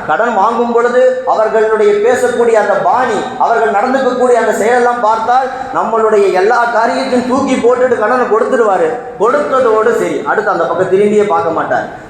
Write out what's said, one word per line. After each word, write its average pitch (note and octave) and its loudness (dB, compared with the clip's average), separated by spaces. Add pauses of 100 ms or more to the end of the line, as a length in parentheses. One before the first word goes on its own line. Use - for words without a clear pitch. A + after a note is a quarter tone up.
கடன் A3 0
வாங்கும் A#3 0
பொழுது B3 2
அவர்களுடைய G#3+ 2
பேசக்கூடிய A#3 0
அந்த G3+ 2
பாணி, A#3 0 (260)
அவர்கள் G#3+ 2
நடந்துக்கக்கூடிய B3 0
அந்த A3 2
செயலெல்லாம் A#3+ 0
பார்த்தால், A#3 0 (280)
நம்மளுடைய G#3+ 2
எல்லா A3 2
காரியத்தையும் B3 -2
தூக்கி C4 0
போட்டுட்டு A#3+ 2
கடனை A#3+ 0
கொடுத்துடுவாரு. G3+ 0 (300)
கொடுத்ததோடு A3+ 0
சரி, E3 -4
அடுத்து G3 0
அந்த E3 0
பக்கம் F3 -2
திரும்பியே G#3 2
பார்க்க E3 0
மாட்டார். C3+ -2 (260)